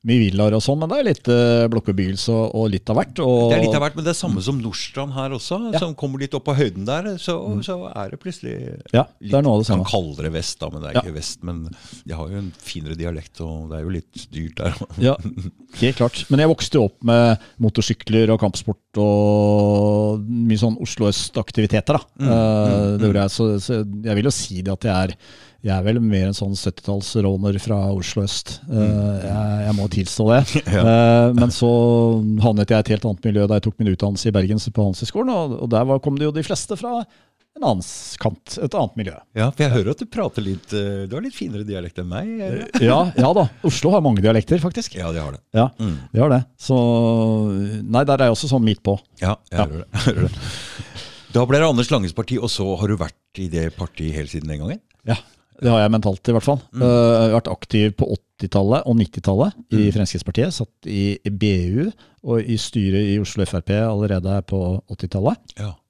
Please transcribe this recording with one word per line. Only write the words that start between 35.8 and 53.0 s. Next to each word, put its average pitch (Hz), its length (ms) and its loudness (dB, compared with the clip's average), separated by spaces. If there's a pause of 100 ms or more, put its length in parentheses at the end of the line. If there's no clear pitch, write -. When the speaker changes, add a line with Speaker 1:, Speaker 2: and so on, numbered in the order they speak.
Speaker 1:
var, 135 140 2
kom 139 180 -2
det 147 80 0
jo 151 60 0
de 156 100 -4
fleste - 340 -6
fra 240 280 -6 (520)
en 311 80 -8
annen 107 200 0
s-, - 340 -14
kant, - 400 -6
et 143 160 -4
annet 170 240 -2
miljø. 104 160 -6 (220)
Speaker 2:
Ja, 113 160 0
for - 100 -4
jeg 143 100 2
hører 107 200 2
at - 80 -6
du 240 80 -6
prater 175 340 -4
litt, 95 320 -6
eh, 101 320 -4
du 95 100 -10
har 165 60 -8
litt 254 160 -10
finere 107 260 -8
dialekt 92 360 -10
enn 87 100 -8
meg, 113 160 -6 (160)
eller? - 260 -8 (140)
Speaker 1:
Ja, 147 340 2
ja 127 160 4
da. 185 140 4 (180)
Oslo 165 280 2
har 196 100 4
mange 117 240 2
dialekter, 113 320 4
faktisk. 180 400 -4
Speaker 2:
Ja, 85 140 -6
det 82 100 -4
har 71 120 -8
det. - 80 -14 (120)
Speaker 1:
Ja, 117 240 4
Speaker 2:
Mm. 95 200 -4 (140)
Speaker 1:
det 110 100 2
har 147 80 4
det. 131 160 4 (120)
Så, - 160 -2 (1120)
nei, 113 200 2
der 139 140 2
er 127 140 4
jeg - 20 2
også 143 160 -4
sånn 123 160 4
midt 107 160 2
på. 98 160 0 (240)
Speaker 2:
Ja, 95 140 0 (160)
jeg 107 80 -2
Speaker 1:
Ja. 101 80 2
Speaker 2:
hører 76 100 -8
det. - 140 -12
<laughs> - 20 -14
Jeg 107 220 0
hører - 120 0
det. - 120 -6 (960)
Da 120 120 4
ble 139 140 2
det 160 100 4
Anders 120 220 0
Langes 95 220 0
parti, 117 280 -4
og 117 80 -4
så 98 160 -4 (120)
har 101 100 -2
du 104 100 0
vært - 420 -10